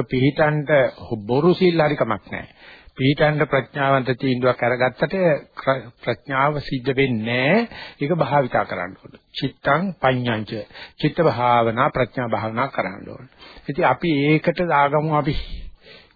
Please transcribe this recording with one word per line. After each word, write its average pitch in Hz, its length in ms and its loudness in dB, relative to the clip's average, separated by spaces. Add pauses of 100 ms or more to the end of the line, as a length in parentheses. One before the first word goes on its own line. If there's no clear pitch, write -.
පිහිටන්ට 147 640 0 (500)
බොරු 139 340 2
සීල් 170 240 2
හරි 151 180 2
කමක් 113 300 -2
නැහැ. - 220 -12 (440)
පිහිටන්ට 151 540 2
ප්‍රඥාවන්ත 135 680 0
තීන්දුවක් 123 480 0
අරගත්තට 123 540 0 (360)
ක්‍ර-, 135 320 -2 (120)
ප්‍රඥාව 139 640 -2
සිද්ධ 131 300 -4
වෙන්නේ 127 360 0 (180)
නැහැ. 214 240 2 (280)
ඒක 143 180 -2
භාවිතා 131 500 0
කරන්න 95 320 -8
ඕනේ. - 340 -20
චිත්තං 151 680 -4
පඤ්ඤංච. 120 580 -2 (400)
චිත්ත - 260 -2
භාවනා, 120 680 2
ප්‍රඥා 127 380 -2
භාවනා 110 400 -2
කරන්න - 380 -8
ඕනේ. - 240 -18 (320)
ඉතින් 151 240 -2
අපි 160 360 2
ඒකට 156 440 2
දාගමු 151 480 2
අපි 147 220 0 (800)